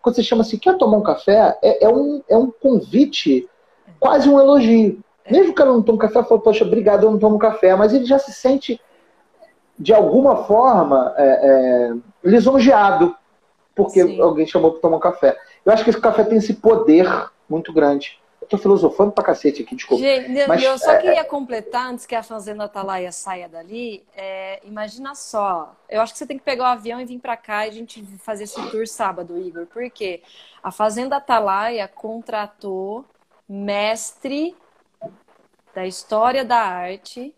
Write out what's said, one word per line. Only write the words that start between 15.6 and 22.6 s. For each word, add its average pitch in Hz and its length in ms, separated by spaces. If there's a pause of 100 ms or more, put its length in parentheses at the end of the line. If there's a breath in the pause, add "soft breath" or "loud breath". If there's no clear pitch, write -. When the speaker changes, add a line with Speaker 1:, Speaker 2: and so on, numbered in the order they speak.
Speaker 1:
Eu 202 80
acho 220 120
que 240 60
esse 220 100
café 220 240
tem 220 140
esse 202 160
poder 180 520 (420)
muito 165 240
grande. 143 480 (220)
Eu - 60
tô 202 100
filosofando 196 540
pra 202 100
cacete 143 400
aqui, 254 140
desculpa. - 260
Speaker 2:
Gente, 254 340
eu, 277 120
Speaker 1:
Mas, 262 140
Speaker 2:
eu 262 140
só 302 160
Speaker 1:
é, - 60
Speaker 2:
queria 339 220
Speaker 1:
é 302 40
Speaker 2:
completar, 247 640
antes 247 160
que - 100
a 220 100
Fazenda 208 400